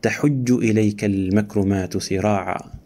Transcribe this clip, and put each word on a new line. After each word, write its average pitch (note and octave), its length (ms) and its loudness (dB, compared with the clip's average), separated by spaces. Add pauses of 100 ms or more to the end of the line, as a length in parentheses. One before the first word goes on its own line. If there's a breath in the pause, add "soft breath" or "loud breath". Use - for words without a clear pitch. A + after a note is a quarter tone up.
تحج B2+ 500 0
إليك G#2+ 520 2
المكرمات G2 920 0
سراعا. F#2+ 720 -2 (140)